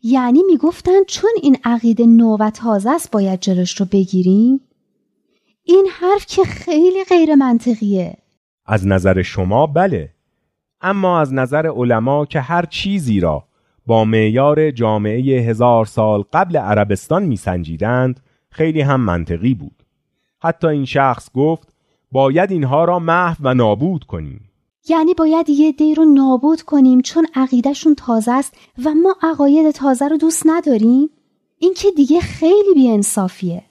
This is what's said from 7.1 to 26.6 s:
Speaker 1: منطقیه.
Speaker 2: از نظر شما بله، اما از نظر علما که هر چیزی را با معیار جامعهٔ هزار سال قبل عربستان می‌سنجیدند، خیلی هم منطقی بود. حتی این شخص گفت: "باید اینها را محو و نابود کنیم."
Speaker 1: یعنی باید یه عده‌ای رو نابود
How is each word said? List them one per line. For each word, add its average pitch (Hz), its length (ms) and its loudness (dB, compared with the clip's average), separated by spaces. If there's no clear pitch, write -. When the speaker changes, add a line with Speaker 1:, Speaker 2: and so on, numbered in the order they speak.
Speaker 1:
منطقیه. 220 800 0
Speaker 2:
از 98 200 -2
نظر 95 360 2
شما 101 440 -2
بله، 147 440 -2
اما 185 400 -2
از 135 140 -2
نظر 135 320 -2
علما 123 600 0
که 151 140 -6
هر 170 240 -4
چیزی 156 560 -4
را 78 240 -2
با 113 180 2
معیار 123 680 0
جامعهٔ 117 680 -2
هزار 117 440 0
سال 107 480 -2
قبل 175 240 -2
عربستان 104 680 -2
می‌سنجیدند، 107 1000 -4
خیلی 156 300 -2
هم 135 200 0
منطقی 87 540 -2
بود. 76 280 -16
حتی 165 260 -4
این 151 180 -2
شخص 135 500 -2
گفت: 156 340 -2
"باید 139 380 0
اینها 151 340 -2
را 175 140 0
محو 165 420 -2
و 131 140 -2
نابود 123 500 0
کنیم." 78 360 -12
Speaker 1:
یعنی 330 260 2
باید 320 340 0
یه 294 200 2
عده‌ای 302 260 0
رو 320 100 2
نابود 269 580 2